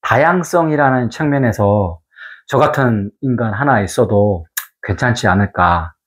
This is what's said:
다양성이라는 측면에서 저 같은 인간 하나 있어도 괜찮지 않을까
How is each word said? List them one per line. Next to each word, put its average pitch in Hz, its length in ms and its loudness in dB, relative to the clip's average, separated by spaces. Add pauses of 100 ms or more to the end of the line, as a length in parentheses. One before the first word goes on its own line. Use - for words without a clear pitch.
다양성이라는 147 1080 0
측면에서 104 880 0 (480)
저 135 100 0
같은 117 520 0 (100)
인간 120 340 -2
하나 123 260 2
있어도 101 640 0 (380)
괜찮지 113 460 -2
않을까 87 680 0 (120)